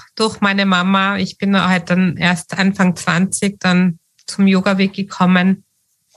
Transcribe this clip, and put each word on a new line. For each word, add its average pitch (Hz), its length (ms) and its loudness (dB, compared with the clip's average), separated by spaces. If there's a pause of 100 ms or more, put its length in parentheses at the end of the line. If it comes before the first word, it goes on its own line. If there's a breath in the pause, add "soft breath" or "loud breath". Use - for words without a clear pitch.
(140)
durch 220 260 -4
meine 196 280 0
Mama. 190 500 0
Ich 190 220 -6
bin 196 200 0
halt 180 300 0
dann 180 260 0
erst 175 400 -4
Anfang 190 400 0
zwanzig 190 640 -2
dann 180 380 2 (300)
zum - 180 0
Yoga-Weg 196 480 2
gekommen. 185 720 0 (540)